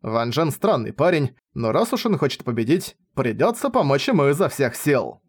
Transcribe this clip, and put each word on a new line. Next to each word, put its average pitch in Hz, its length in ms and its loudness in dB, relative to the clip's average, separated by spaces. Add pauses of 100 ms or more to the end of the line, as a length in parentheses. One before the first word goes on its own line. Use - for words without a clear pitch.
Ван 117 260 -2
Джен 147 220 0
странный 135 420 -2
парень, 151 460 0 (160)
но 113 180 -2
раз 202 220 0
уж 226 100 -4
он 208 140 0
хочет - 260 -2
победить, 123 520 -2 (180)
придется 135 560 0
помочь 143 380 0
ему 160 200 4
изо 147 220 2
всех 131 260 -2
сил. 120 520 -2